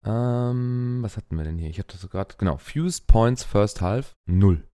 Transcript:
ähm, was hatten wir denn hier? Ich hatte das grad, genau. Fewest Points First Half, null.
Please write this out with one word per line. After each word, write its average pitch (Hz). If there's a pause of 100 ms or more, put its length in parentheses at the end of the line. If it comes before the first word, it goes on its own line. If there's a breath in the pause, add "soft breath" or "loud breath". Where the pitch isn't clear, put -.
ähm, 123
was 110
hatten -
wir 80
denn 80
hier? 82
Ich 85
hatte -
das 90
grad, -
genau. 82
Fewest 165
Points 117
First -
Half, 104 (100)
null. 90 (100)